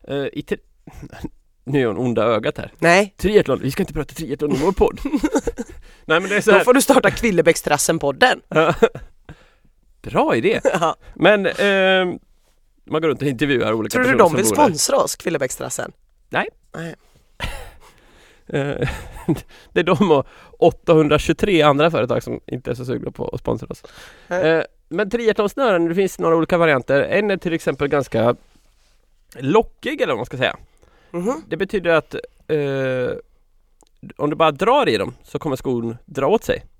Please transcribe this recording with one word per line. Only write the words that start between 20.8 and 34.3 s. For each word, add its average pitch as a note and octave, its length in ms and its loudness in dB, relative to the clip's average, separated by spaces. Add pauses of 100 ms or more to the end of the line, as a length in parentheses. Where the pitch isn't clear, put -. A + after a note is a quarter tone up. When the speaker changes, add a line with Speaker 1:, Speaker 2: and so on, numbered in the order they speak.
Speaker 1:
andra D3 240 4
företag A#2+ 320 0
som A#2+ 240 -8
inte B2 240 -8
är B2 40 -2
så B2 100 -10
sugna A#2+ 260 -6
på - 180 -10
att - 120 -8
sponsra A2+ 300 -4
oss. - 120 -14 (460)
Speaker 2:
Nej. F3 300 0
Speaker 1:
Eh, D#3 60 -2 (240)
men F#3+ 220 -4
triathlonsnören, G#3+ 760 0
det E3 60 -4
finns F#3+ 240 0
några E3 180 2
olika E3 220 0
varianter. C#3 440 2
En F#3+ 280 0
är F#3+ 60 0
till F3+ 160 -4
exempel D3+ 360 -4
ganska B2 480 0 (1000)
lockig, A3 640 -2
eller F#3+ 120 -2
vad A#2+ 60 -2
man B2 80 -8
ska - 100 -14
säga. B2 200 -2 (540)
Speaker 2:
Mhm. A3 380 -6
Speaker 1:
Det E3+ 80 -6
betyder F#3 340 -4
att, D#3+ 240 0 (340)
eh, C3+ 680 -2 (1000)
om D3 140 -2